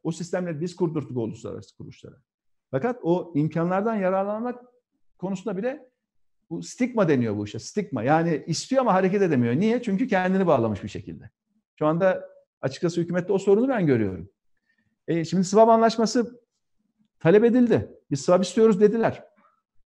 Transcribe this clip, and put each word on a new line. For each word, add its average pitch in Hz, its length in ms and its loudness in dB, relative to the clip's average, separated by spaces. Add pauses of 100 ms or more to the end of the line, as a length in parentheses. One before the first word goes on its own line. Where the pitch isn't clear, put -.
o 160 100 -4
sistemleri 175 480 -6
biz 175 160 -8
kurdurttuk 156 400 -4
o 123 40 -4
uluslararası 104 560 -10
kuruluşlara. - 400 -20 (540)
Fakat 240 320 -4
o 170 320 -2
imkanlardan 180 600 -2
yararlanmak 208 680 -4 (540)
konusunda 185 380 -8
bile 254 320 -8 (600)
bu 170 120 -10
stigma 226 460 -2
deniyor 120 280 0
bu 104 80 -6
işe. 104 140 -12
Stigma. 131 440 -6
Yani 160 440 0
istiyor 254 340 -2
ama 233 140 2
hareket 190 280 2
edemiyor. 123 320 2
Niye? 220 280 0
Çünkü 202 240 -2
kendini 185 400 0
bağlamış 113 360 0
bir 107 60 -12
şekilde. 87 420 -14 (480)
Şu 151 80 -2
anda 170 420 0 (320)
açıkçası 170 400 -4
hükümette 175 320 -4
o 196 60 0
sorunu 208 300 2
ben 220 180 -2
görüyorum. 98 440 0 (800)
E, 165 160 -2
şimdi 180 200 -2
swap 220 240 4
anlaşması 226 720 2 (800)
talep 202 240 6
edildi. 233 460 4 (200)
Biz 143 100 -2
swap 185 240 4
istiyoruz 220 360 4
dediler. 208 440 2 (640)